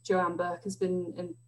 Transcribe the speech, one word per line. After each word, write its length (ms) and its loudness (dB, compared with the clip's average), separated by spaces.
Joanne 320 2
Burke 280 -2
has 120 -4
been, 580 -2